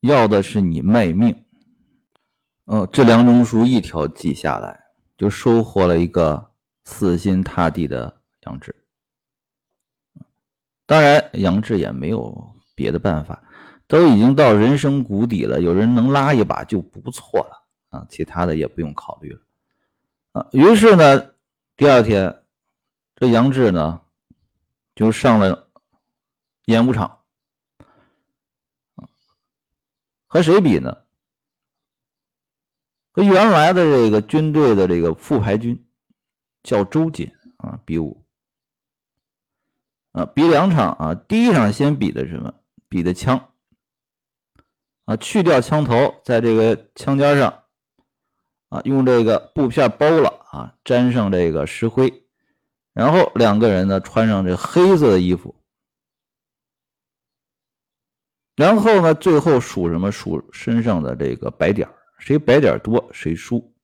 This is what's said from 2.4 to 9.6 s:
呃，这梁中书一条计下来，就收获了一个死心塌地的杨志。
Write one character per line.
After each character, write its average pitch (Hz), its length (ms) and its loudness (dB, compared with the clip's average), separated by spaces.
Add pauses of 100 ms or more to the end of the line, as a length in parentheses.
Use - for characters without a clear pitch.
呃， 107 220 -4
这 135 160 2
梁 117 220 6
中 120 200 4
书 113 180 0
一 123 160 2
条 80 280 -6
计 - 260 -6
下 69 240 -6
来， 50 260 -16 (320)
就 101 140 -2
收 117 340 0
获 98 220 -2
了 87 140 2
一 87 80 -2
个 78 480 -4 (300)
死 92 300 -4
心 92 280 -2
塌 85 260 -2
地 78 180 -6
的 62 320 -12 (220)
杨 65 180 -16
志。 - 160 -20 (2000)